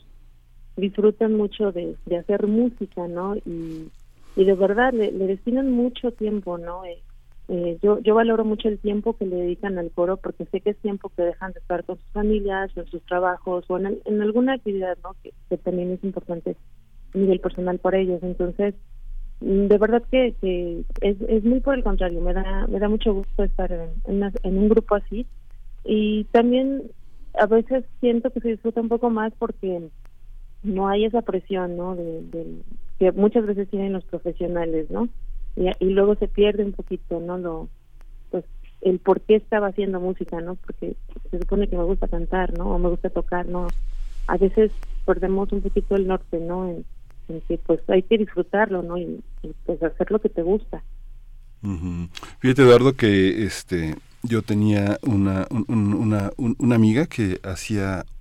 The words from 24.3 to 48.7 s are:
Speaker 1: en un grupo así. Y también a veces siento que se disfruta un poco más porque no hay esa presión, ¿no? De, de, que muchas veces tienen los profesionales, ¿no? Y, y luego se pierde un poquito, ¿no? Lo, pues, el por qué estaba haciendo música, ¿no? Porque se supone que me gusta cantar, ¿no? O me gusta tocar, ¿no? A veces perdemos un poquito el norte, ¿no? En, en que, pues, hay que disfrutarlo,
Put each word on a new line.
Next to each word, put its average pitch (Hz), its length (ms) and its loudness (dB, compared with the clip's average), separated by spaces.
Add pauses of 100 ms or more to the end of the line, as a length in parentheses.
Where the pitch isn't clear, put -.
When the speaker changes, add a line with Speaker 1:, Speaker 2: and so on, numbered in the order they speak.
Speaker 1:
en 190 120 0
un 202 120 6
grupo 214 260 6
así. 202 320 -2 (580)
Y 214 460 2
también 254 520 4 (560)
a 214 80 6
veces 226 380 2 (160)
siento 233 300 2
que 233 100 -6
se 233 100 -2
disfruta 226 300 -2
un 226 80 -2
poco 233 220 0
más 220 280 -2
porque 185 500 -6 (720)
no 196 260 0
hay 208 180 2
esa 226 160 0
presión, 185 540 -4
¿no? 180 200 -4
De, 165 260 -8
de, 165 240 -10 (520)
que 185 140 6
muchas 208 340 4
veces 202 240 -2
tienen 196 240 -2
los 180 100 -4
profesionales, 170 840 -2
¿no? 214 180 0 (480)
Y, 180 120 2 (160)
y 185 40 4
luego 196 280 6
se 202 120 0
pierde 208 360 4
un 202 80 -2
poquito, 180 460 -6
¿no? 175 200 -6
Lo, 165 300 -6 (600)
pues, 180 140 -4 (380)
el 185 160 4
por 190 240 4
qué 214 140 6
estaba 208 320 0
haciendo 190 320 -2
música, 180 420 -4
¿no? 180 140 -8
Porque - 400 -8 (340)
se - 80 -4
supone 202 300 2
que 180 100 0
me 175 60 2
gusta 185 240 0
cantar, 175 500 0
¿no? 190 160 0
O 175 40 2
me 175 120 4
gusta 180 180 -2
tocar, 175 380 -2
¿no? 175 220 -2 (580)
A - 100 2
veces 196 340 4 (360)
perdemos 190 440 0
un 202 120 0
poquito 196 340 0
el 196 100 2
norte, 185 340 -4
¿no? 180 280 -4
En, 170 160 -8 (460)
en 165 180 -8
que, 170 80 0
pues, 165 320 0
hay 190 140 6
que 226 160 4
disfrutarlo, 196 640 0